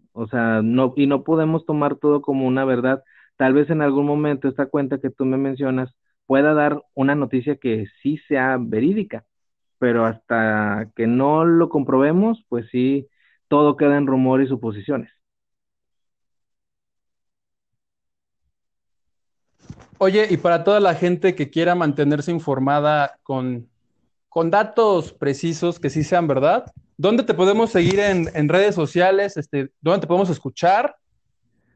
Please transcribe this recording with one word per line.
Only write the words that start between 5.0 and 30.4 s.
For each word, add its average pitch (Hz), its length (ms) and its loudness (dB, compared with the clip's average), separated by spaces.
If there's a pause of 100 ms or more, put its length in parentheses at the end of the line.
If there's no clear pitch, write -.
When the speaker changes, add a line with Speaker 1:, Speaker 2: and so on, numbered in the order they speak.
Speaker 1:
que 131 100 -6
tú 135 140 -6
me 131 120 -2
mencionas 131 580 -4 (320)
pueda 143 280 4
dar 147 280 0 (120)
una 139 200 0
noticia 135 420 -4
que 110 300 -4 (160)
sí 151 160 -4 (100)
sea 131 320 0
verídica, 123 640 -2 (540)
pero 117 280 2
hasta 110 920 -2
que 117 100 -2
no 139 380 2
lo 170 240 4
comprobemos, 151 800 0
pues 120 220 -6
sí, 135 380 -2 (400)
todo 147 280 4
queda 143 220 2
en 139 80 0
rumor 131 360 2
y 131 60 0
suposiciones. 117 640 -6 (4000)
Speaker 2:
Oye, 196 320 2
y 170 60 2
para 170 280 0
toda 202 160 4
la 180 140 2
gente 180 420 0
que 147 140 -4
quiera 175 260 0
mantenerse 147 560 0
informada 147 880 0
con, 127 460 -6 (600)
con 165 220 -2
datos 208 600 2
precisos 165 680 -4
que 143 120 -4
sí 156 120 -2
sean 170 240 0
verdad, 151 380 2 (320)
¿dónde 220 260 2
te 196 120 -2
podemos 208 360 2
seguir 185 300 2
en, 190 340 0
en 147 140 0
redes 196 260 2
sociales? 185 600 0
Este, 143 340 -6 (100)
¿dónde 170 200 0
te 156 80 -8
podemos 180 220 2
escuchar 180 680 -2 (800)